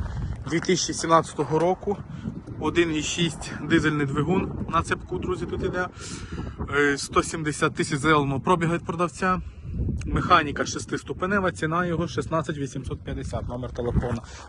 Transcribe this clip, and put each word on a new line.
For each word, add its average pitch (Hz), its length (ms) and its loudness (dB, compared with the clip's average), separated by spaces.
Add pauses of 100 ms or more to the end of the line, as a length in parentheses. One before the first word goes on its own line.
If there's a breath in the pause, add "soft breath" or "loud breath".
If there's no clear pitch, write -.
(460 loud breath)
дві 156 140 0
тисячі 170 340 2
сімнадцятого 156 640 4
року, 185 380 2 (640 loud breath)
один 156 360 4
і 151 60 0
шість - 500 -2 (100)
дизельний 151 440 4
двигун 151 600 0
на 165 140 2
цепку, 180 360 -4
друзі, 175 280 -2
тут 190 180 -4
іде. 180 240 -2 (880 loud breath)
Е, 143 200 4
сто - 240 2
сімдесят 151 520 -2
тисяч 151 240 0
заявлено 139 420 4
пробігу 170 340 2
від 165 120 -4
продавця. 180 540 0 (680 loud breath)
Механіка 135 600 4
шестиступенева, 185 880 0
ціна 165 340 0
його 170 220 0
шістнадцять 160 500 -2
вісімсот 135 460 -6
п'ятдесят, 131 440 -4
номер 123 220 -6
телефону 120 520 0 (260 loud breath)